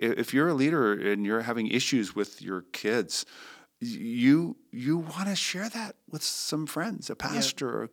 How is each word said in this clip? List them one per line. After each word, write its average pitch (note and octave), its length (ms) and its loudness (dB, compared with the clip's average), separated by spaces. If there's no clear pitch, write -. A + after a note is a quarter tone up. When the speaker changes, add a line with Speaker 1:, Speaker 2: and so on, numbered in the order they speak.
Speaker 1:
if A#2 320 0
you're D3+ 160 4
a D#3+ 60 2
leader C3+ 380 4
and G2+ 300 0
you're A2 180 2
having A2+ 260 -2
issues B2 480 0
with - 260 -2
your F#2 200 -6
kids, G#2 520 0
y-, A#2+ 80 -6
you, B2 680 4
you C3 260 0
wanna F3 380 -4
share G3 340 -4
that G#3+ 260 -8
with D3+ 140 -8
some - 420 -2
friends, F3+ 440 -6
a - 40 -8
Speaker 2:
Yeah. - 160 -6
Speaker 1:
pastor, A#2 540 -2
a A2+ 100 -8